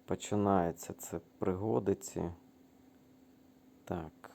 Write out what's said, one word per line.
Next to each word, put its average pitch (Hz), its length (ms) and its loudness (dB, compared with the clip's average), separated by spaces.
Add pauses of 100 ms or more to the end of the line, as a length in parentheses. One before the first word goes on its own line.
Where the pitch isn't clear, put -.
починається 98 880 2
це - 260 -8 (200)
пригодиці. 95 920 0 (1500)
Так. - 500 -8